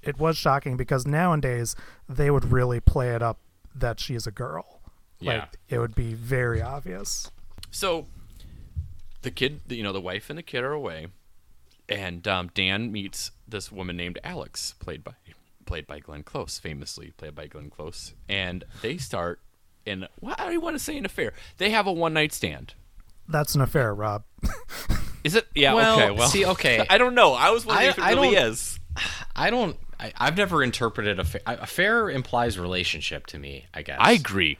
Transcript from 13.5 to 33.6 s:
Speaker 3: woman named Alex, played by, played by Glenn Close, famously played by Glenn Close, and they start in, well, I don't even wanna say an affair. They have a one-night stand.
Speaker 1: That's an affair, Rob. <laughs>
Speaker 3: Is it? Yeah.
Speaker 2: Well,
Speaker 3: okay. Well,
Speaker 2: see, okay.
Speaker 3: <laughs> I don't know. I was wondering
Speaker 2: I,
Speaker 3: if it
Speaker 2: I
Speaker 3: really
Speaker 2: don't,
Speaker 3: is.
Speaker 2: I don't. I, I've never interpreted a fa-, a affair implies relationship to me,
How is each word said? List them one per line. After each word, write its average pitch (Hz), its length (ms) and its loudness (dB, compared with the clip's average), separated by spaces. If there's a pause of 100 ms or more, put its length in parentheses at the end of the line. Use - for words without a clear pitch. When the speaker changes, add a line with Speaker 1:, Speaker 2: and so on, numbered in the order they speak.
Speaker 3:
woman 90 240 -8
named 87 280 -8
Alex, - 560 -10
played - 240 -10
by, - 100 -16 (520)
played 82 220 -8
by 76 120 -14
Glenn 76 240 -16
Close, - 360 -8
famously - 560 -12
played 78 200 -16
by 76 120 -14
Glenn 73 220 -16
Close, - 440 -14 (140)
and 92 380 -2 (160)
they 135 160 -4
start 87 420 -6 (460)
in, 95 200 -6 (140)
well, 254 180 -8
I - 60 -6
don't 359 100 -4
even 339 100 0
wanna 330 160 -4
say 302 180 -6
an 226 80 -6
affair. 151 280 -4 (240)
They 190 140 2
have 214 160 2
a 190 60 0
one-night 156 400 2
stand. - 400 -6 (540)
Speaker 1:
That's 151 280 0
an 143 60 6
affair, 120 340 2
Rob. 104 280 -2 (500)
<laughs> - 500 0
Speaker 3:
Is 156 120 0
it? 226 200 2
Yeah. 139 180 6
Speaker 2:
Well, 220 260 6
Speaker 3:
okay. 104 120 6
Well, - 180 4
Speaker 2:
see, 196 160 4
okay. 131 420 4
Speaker 3:
<laughs> - 20 -10
I 196 80 8
don't 247 180 4
know. 190 180 10
I 135 160 6
was 226 160 2
wondering 214 220 4
Speaker 2:
I, - 40 8
Speaker 3:
if - 60 0
it 190 60 -2
Speaker 2:
I 185 80 6
Speaker 3:
really 254 240 6
Speaker 2:
don't, 123 160 4
Speaker 3:
is. - 280 -6 (560)
Speaker 2:
I 160 140 2
don't. 220 280 0 (220)
I, 107 180 -8
I've 151 200 2
never 180 260 2
interpreted 110 560 0
a 90 60 0
fa-, - 200 -2
a 120 180 -2
affair 208 460 2
implies 120 500 0
relationship 87 680 -2
to 76 120 -12
me, 69 340 -14